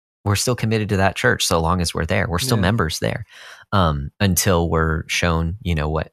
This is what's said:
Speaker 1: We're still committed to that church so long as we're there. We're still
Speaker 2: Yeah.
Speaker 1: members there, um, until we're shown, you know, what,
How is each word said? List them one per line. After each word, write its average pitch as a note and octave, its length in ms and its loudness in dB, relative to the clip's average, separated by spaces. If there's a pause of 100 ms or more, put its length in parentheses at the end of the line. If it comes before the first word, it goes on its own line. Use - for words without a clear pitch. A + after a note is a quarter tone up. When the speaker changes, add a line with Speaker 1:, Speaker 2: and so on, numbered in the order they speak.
(240)
Speaker 1:
We're G#2 120 2
still B2 200 0
committed A2 340 0
to G#2 60 2
that F#2+ 180 2
church - 320 0
so E2+ 140 2
long F2 220 2
as E2 100 -2
we're E2 140 -2
there. F#2 200 0
We're E2+ 120 -2
still - 180 0
Speaker 2:
Yeah. G#2 60 0
Speaker 1:
members F2 380 0
there, - 260 -4 (460)
um, D#2 460 0
until F2 520 2
we're D#2+ 380 0
shown, E2 520 0
you E2+ 140 -2
know, D2+ 160 -2
what, D#2 220 -4